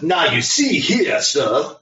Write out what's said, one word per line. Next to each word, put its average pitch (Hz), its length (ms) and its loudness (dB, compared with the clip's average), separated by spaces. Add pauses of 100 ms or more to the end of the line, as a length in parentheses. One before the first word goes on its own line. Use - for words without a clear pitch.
Now 180 240 0
you - 160 0
see - 380 0
here, - 400 0
sir. 139 600 0